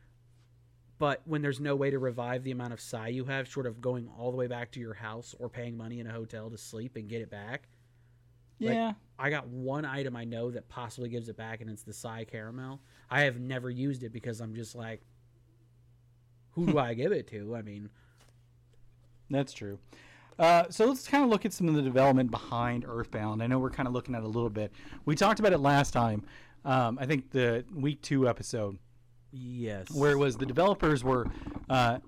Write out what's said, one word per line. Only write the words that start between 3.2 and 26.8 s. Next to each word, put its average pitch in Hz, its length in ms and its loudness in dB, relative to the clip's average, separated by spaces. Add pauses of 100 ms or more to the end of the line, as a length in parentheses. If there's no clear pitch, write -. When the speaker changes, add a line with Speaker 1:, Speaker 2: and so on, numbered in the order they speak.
Speaker 1:
have, 135 220 -4
sort 131 180 -6
of 117 160 -6
going 123 340 -2
all 123 140 -4
the 123 80 -4
way 127 80 0
back 120 260 -6
to 131 80 -10
your 113 140 -10
house 113 440 -12
or 120 120 -8
paying 120 260 -8
money 117 240 -8
in 113 60 -10
a 110 60 -8
hotel 113 380 -8
to 113 60 -10
sleep 113 400 -12
and 110 120 -8
get 113 120 -6
it 104 100 -10
back. 104 380 -10 (880)
Like, 226 160 2
Speaker 2:
Yeah. 226 180 0 (260)
Speaker 1:
I 135 100 0
got 143 200 -2
one 131 360 -4
item 135 320 -4
I 117 80 -8
know 117 260 -4
that 120 200 -10
possibly 120 400 -8
gives 117 180 -6
it 107 80 -12
back, 113 240 -10
and 107 80 -12
it's 107 140 -12
the 107 100 -14
psi 113 320 -10
caramel. 123 560 -10 (300)
I 131 120 4
have 131 160 2
never 127 300 -6
used 127 340 -4
it 117 120 -10
because 117 260 -8
I'm 110 140 -8
just 113 200 -10
like, 113 280 -10 (1500)
"Who 170 140 0
do 156 120 4
Speaker 2:
<laughs> - 0 -
Speaker 1:
I 120 160 2
give 143 180 2
it 156 160 0
to?" 107 260 -8
I 117 80 -6
mean, 104 280 -12 (1400)
Speaker 2:
That's 135 220 -2
true. 101 260 -10 (600)
Uh, 170 320 8
so 220 160 4
let's 262 200 0
kinda 277 200 4
look 214 180 4
at 202 80 -2
some 170 160 0
of 156 60 4
the 147 80 4
development 131 480 6
behind 120 560 -2
Earthbound. 113 560 -4
I 117 40 0
know 127 120 4
we're 131 120 2
kinda 127 200 -2
looking 123 240 -2
at 113 80 -4
it - 20 -6
a 110 40 -4
little 117 220 0
bit. 104 220 -4 (320)
We 151 100 2
talked 202 240 4
about 214 140 6
it 170 60 6
last 139 340 6
time. 113 320 2 (400)
Um, 127 340 2